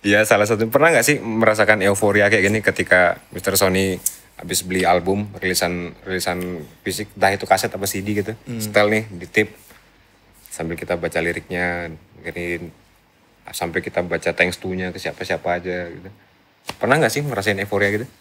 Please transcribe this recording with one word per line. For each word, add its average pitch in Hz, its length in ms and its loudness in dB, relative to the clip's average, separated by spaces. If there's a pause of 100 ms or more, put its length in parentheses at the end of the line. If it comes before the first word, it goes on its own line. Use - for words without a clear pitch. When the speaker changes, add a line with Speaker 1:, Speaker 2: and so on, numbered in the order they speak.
Speaker 1:
Iya, 101 200 4
salah 107 220 6
satu. 110 220 2
Pernah 151 260 6
gak 120 120 4
sih 147 120 4
merasakan 107 680 2
euforia 101 460 4
kayak 101 160 4
gini 107 160 2
ketika 90 580 2 (120)
Mister 92 240 -4
Sony 95 420 2 (380)
habis 90 280 -6
beli 90 200 -2
album, 90 440 2 (100)
rilisan, 87 640 -2
rilisan 92 380 -4 (420)
fisik, 101 320 -8
entah 98 180 2
itu 98 140 -4
kaset 98 240 2
apa 98 160 -6
C 98 160 -4
D 101 160 -2
gitu, 101 160 -2 (100)
Speaker 2:
Hmm. 120 140 -10
Speaker 1:
setel 107 320 2
nih, 107 160 0 (100)
ditip, 104 380 -2 (960)
sambil 82 280 -8
kita 87 220 -6
baca 85 220 -4
liriknya, 87 680 -4 (300)
dengerin, 87 520 -8 (800)
sampai 85 340 -6
kita - 200 -4
baca 87 320 -4
thanks 90 240 0
to-nya 92 320 -6
ke 90 80 -8
siapa-siapa 87 580 -6
aja 90 320 -6
gitu. 85 220 -16 (680)
Pernah 135 240 0
gak 131 120 2
sih 143 100 -4
ngerasain 107 380 -2
euforia 98 340 -2
gitu? 107 140 -4 (140)